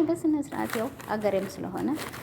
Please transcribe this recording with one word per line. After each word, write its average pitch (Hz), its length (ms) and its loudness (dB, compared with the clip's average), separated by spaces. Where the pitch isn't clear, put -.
በስነ 311 400 2
ስርዓት 220 320 -4
ያው 233 140 0
አገሬም 196 420 2
ስለሆነ 180 380 -4